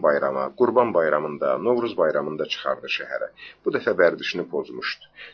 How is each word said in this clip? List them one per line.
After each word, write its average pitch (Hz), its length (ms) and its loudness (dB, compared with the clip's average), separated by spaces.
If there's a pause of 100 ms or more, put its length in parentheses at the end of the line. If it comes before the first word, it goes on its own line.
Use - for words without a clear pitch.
bayrama, 69 400 2 (140)
Qurban 117 360 4
bayramında, 76 640 2
Novruz 117 400 0
bayramında 76 480 0
çıxardı 67 420 -6 (100)
şəhərə. 65 300 -8 (380)
Bu 180 80 -2
dəfə 120 180 0 (100)
vərdişini 80 480 2
pozmuşdu. - 560 -6 (280)